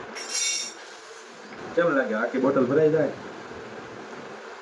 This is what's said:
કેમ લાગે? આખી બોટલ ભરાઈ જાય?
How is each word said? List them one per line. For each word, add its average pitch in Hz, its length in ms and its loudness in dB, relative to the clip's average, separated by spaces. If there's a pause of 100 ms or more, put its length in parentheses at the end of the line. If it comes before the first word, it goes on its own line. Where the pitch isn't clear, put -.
(1700)
કેમ 175 220 6
લાગે? 214 180 4
આખી 220 240 0
બોટલ 131 260 6
ભરાઈ 151 260 6
જાય? 151 160 6 (1600)